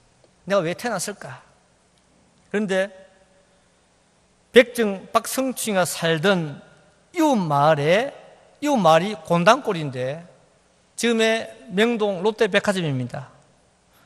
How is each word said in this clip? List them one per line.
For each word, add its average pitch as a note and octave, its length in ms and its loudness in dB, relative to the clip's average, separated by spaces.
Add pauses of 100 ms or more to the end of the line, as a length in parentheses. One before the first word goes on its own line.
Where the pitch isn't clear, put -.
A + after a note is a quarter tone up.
(440)
"내가 F#3+ 180 2
왜 E3 100 -2
태어났을까?" F3+ 720 -8 (1080)
그런데 G3 380 -2 (1600)
백정 A3 600 2
박성춘이가 A3+ 720 -2
살던 E3 800 -2 (520)
이웃 D#4 200 2
마을에, D#3+ 800 2 (480)
이웃 C#4+ 140 0
마을이 F3+ 480 4
곤단골인데 E3+ 1000 0 (720)
지금의 A3+ 720 -2
명동 G#3 540 -2
롯데백화점입니다. F#3 1080 -2 (760)